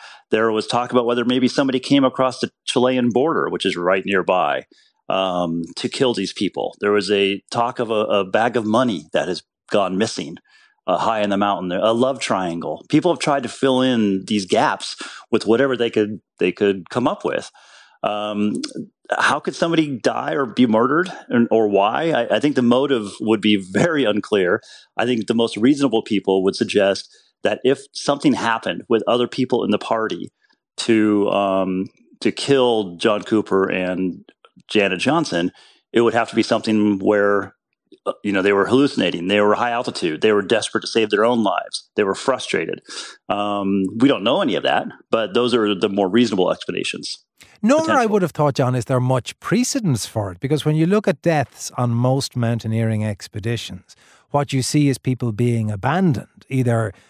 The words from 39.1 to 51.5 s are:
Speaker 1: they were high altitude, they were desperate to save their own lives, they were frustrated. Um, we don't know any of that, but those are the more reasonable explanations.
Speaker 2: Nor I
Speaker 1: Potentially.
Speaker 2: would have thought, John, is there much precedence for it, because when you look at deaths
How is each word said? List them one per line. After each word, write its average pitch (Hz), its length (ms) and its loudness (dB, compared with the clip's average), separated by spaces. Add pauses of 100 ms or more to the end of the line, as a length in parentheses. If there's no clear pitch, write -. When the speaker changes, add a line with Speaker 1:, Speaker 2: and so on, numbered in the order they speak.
Speaker 1:
they 104 140 4
were 104 140 4
high 120 160 -2
altitude, 117 500 -4
they 110 100 4
were 104 120 2
desperate 107 380 0
to - 60 -10
save 110 220 0
their 107 160 2
own 117 180 2
lives, - 520 -4
they 104 80 2
were 98 120 0
frustrated. 87 640 -4 (460)
Um, 101 580 0 (120)
we 127 100 4
don't 110 160 0
know 139 180 0
any 120 140 0
of 67 80 -4
that, 65 240 0 (220)
but 110 240 -2
those 120 200 2
are 104 220 2
the 101 140 0
more 98 200 0
reasonable 98 420 2
explanations. - 760 -8 (380)
Speaker 2:
Nor 262 160 4
I - 20 0
Speaker 1:
Potentially. 302 260 2
Speaker 2:
would 208 140 2
have 170 100 -2
thought, 147 240 0
John, 127 200 0
is 123 100 -2
there 131 140 0
much 127 400 -2
precedence 208 680 0
for 101 260 -6
it, 87 80 -16
because 139 240 -2
when 151 120 2
you 160 100 2
look 202 220 2
at 180 160 -2
deaths - 520 -2